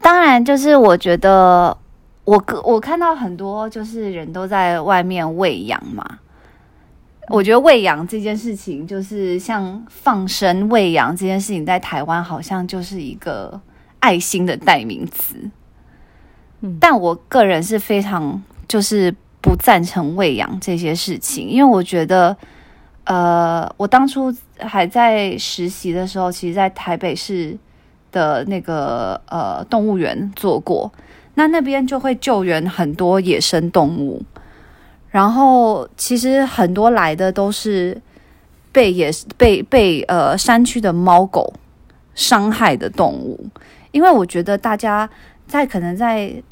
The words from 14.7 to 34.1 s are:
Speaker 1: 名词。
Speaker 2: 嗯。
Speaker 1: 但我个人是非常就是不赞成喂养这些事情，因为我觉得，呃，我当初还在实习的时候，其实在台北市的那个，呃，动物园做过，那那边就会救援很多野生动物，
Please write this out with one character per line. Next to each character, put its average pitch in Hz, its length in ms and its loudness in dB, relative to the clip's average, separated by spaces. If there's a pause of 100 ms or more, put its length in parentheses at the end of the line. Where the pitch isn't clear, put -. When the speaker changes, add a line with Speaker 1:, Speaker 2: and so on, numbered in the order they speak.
Speaker 1:
名 110 220 -8
词。 - 300 -10 (1200)
Speaker 2:
嗯。 185 200 -8
Speaker 1:
但 311 180 6
我 175 160 0
个 226 300 2
人 175 180 2
是 208 160 -4
非 202 240 -2
常 185 400 -6 (240)
就 208 160 0
是 190 320 0 (260)
不 - 160 4
赞 190 260 4
成 170 340 -4
喂 175 180 0
养 - 260 -6
这 180 160 -4
些 170 160 -4
事 170 240 -6
情， - 320 -8
因 233 100 0
为 277 60 8
我 226 160 6
觉 175 240 -2
得， 180 320 4 (680)
呃， 170 720 0
我 202 100 -4
当 254 200 4
初 269 280 -4 (240)
还 202 260 -2
在 208 540 2
实 180 300 -8
习 185 240 -8
的 180 140 -4
时 190 120 -8
候， 180 120 -2
其 180 180 -8
实 170 60 -6
在 190 160 0
台 180 260 -8
北 165 180 -6
市 175 420 -8 (540)
的 151 340 -2
那 196 160 -6
个， 139 680 -6
呃， 101 380 -8
动 214 220 0
物 208 100 -2
园 196 400 -4
做 180 240 -2
过， - 320 -4 (420)
那 302 140 2
那 330 120 2
边 269 260 -2
就 269 120 -4
会 262 180 -2
救 208 280 -2
援 170 240 -2
很 165 260 -4
多 180 260 2
野 185 200 0
生 170 300 -2
动 165 260 2
物， 139 260 -6 (880)